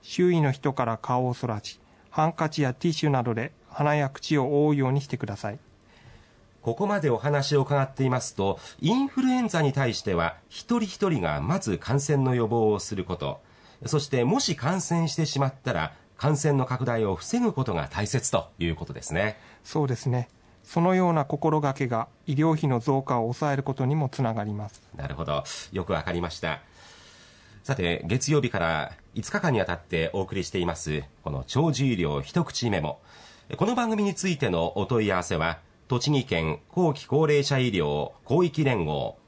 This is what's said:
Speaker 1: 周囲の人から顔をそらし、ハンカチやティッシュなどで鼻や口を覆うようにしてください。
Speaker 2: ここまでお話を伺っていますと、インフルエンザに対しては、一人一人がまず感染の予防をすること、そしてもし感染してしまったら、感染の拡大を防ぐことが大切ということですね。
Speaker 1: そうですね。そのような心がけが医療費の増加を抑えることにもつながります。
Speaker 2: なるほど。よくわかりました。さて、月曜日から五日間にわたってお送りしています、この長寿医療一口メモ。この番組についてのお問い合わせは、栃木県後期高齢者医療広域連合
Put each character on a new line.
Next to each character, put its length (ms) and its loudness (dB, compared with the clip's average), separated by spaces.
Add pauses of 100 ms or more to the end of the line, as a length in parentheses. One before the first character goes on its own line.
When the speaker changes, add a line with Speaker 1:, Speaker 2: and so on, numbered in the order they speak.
Speaker 1:
周 320 4
囲 80 6
の 100 4
人 220 0
か 140 0
ら 100 0
顔 320 0
を 60 0
そ 120 -6
ら 160 -4
し、 160 -14 (320)
ハ 160 2
ン 60 0
カ 160 -2
チ 140 -2
や 100 2
テ 160 -2
ィ 40 4
ッ 20 -2
シ 120 0
ュ 40 4
な 120 4
ど 120 0
で 180 -4 (160)
鼻 280 2
や 120 2
口 300 -2
を 260 4
覆 60 4
う 60 4
よ 120 2
う 40 2
に 100 2
し 40 -12
て 120 -6
く 80 -4
だ 100 -8
さ 160 -8
い。 60 -12 (1000)
Speaker 2:
こ 160 -2
こ 100 0
ま 140 0
で 100 2
お 80 2
話 380 2
を 60 6
伺 200 2
っ 100 -2
て 120 0
い 60 4
ま 100 2
す 160 -8
と、 240 0 (180)
イ 160 2
ン 140 2
フ 140 -2
ル 80 4
エ 100 2
ン 80 0
ザ 140 0
に 100 4
対 220 0
し 80 -6
て 120 0
は、 220 0 (120)
一 300 -2
人 40 0
一 280 0
人 100 2
が 200 0
ま 180 0
ず 180 -2
感 240 0
染 220 2
の 140 2
予 100 2
防 240 4
を 80 2
す 160 -6
る 100 -4
こ 120 -4
と、 240 -6 (440)
そ 140 0
し 80 -2
て 160 2
も 160 4
し 160 0
感 260 0
染 280 0
し 80 -4
て 100 2
し 140 -2
ま 80 2
っ 120 -6
た 120 -4
ら、 200 -2 (240)
感 200 2
染 160 2
の 120 2
拡 200 -2
大 200 0
を 120 0
防 240 -2
ぐ 120 2
こ 120 -2
と 100 -2
が 140 -2
大 180 -4
切 240 -2
と 180 -2 (120)
い 80 0
う 80 -2
こ 80 -10
と 80 -12
で 100 -12
す 100 -8
ね。 280 -2 (240)
Speaker 1:
そ 220 -2
う 20 -2
で 80 -2
す 100 -6
ね。 220 -2 (340)
そ 180 -2
の 140 4
よ 160 4
う 40 2
な 100 2
心 360 0
が 140 0
け 140 -2
が 180 -2 (220)
医 60 0
療 200 4
費 140 0
の 100 2
増 240 0
加 160 0
を 40 2
抑 280 -2
え 60 0
る 80 -4
こ 100 -4
と 100 -2
に 120 2
も 120 0
つ 140 -4
な 100 2
が 120 -4
り 100 -4
ま 140 -8
す。 120 -18 (140)
Speaker 2:
な 140 -8
る 80 -8
ほ 80 -4
ど。 180 -2 (300)
よ 120 -4
く 100 -4
わ 100 -2
か 80 -4
り 80 -2
ま 100 -4
し 80 -12
た。 220 -4 (1040)
さ 100 -2
て、 320 -2
月 240 0
曜 100 4
日 100 -2
か 100 -4
ら 320 -2 (220)
五 180 -8
日 80 0
間 120 2
に 60 2
わ 80 2
た 60 -4
っ 80 -6
て 320 -2
お 80 -2
送 160 -4
り 80 -2
し 60 -8
て 100 -2
い 60 0
ま 100 -2
す、 260 -4 (220)
こ 60 -6
の 140 -6
長 280 2
寿 140 0
医 80 2
療 280 -2
一 220 -2
口 260 -4
メ 100 2
モ。 200 -6 (560)
こ 100 2
の 80 0
番 160 0
組 140 0
に 100 0
つ 140 -4
い 100 -2
て 100 0
の 300 0
お 80 -2
問 180 0
い 60 2
合 60 2
わ 80 0
せ 100 -2
は、 240 0 (300)
栃 220 0
木 140 4
県 360 -2 (100)
後 240 2
期 120 -14
高 220 2
齢 160 4
者 140 0
医 120 2
療 420 0 (140)
広 220 4
域 160 0
連 220 2
合 420 -4